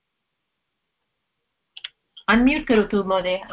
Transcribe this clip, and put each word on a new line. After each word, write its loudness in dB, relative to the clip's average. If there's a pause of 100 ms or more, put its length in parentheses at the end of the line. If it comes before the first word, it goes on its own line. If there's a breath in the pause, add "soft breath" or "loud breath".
(2250)
अन्म्यूट् 2
करोतु, 2
महोदय। -2 (160)